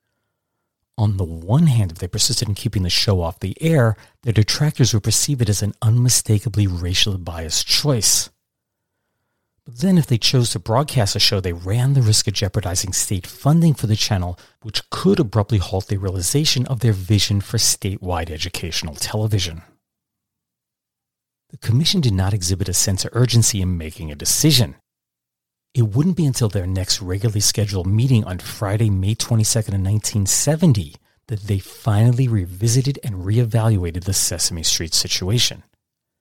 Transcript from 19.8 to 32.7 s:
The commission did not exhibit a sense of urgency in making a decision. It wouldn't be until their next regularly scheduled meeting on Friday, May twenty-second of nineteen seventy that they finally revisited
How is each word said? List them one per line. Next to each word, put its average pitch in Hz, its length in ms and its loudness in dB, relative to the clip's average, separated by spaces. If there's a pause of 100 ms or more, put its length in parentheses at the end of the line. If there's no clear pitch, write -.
The - 80 -20
commission 160 420 0
did 123 140 2
not 95 200 2
exhibit 92 360 -2
a 90 40 -2
sense 92 300 0
of - 100 -8
urgency 113 480 2
in 90 160 -2
making 78 320 -10
a 71 60 -12
decision. 120 600 2 (1000)
It 117 160 2
wouldn't 151 260 0
be 170 100 0
until 123 220 0
their 95 180 -4
next 92 360 -2
regularly 98 400 -2
scheduled 98 460 -2
meeting 113 360 4
on 87 160 -8
Friday, 107 500 -2
May 98 260 0
twenty-second 110 600 0
of 95 60 -2
nineteen 101 440 -2
seventy 139 720 2 (320)
that 101 140 -6
they 98 180 -2
finally 117 720 2
revisited 113 720 0